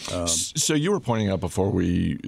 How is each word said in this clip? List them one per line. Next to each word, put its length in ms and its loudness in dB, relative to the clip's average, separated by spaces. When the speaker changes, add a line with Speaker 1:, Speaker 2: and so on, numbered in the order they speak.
Speaker 1:
Um, 120 -4
Speaker 2:
S-, 320 -2
so 180 2
you 160 2
were 100 0
pointing 300 0
out 100 0
before 300 0
we 580 2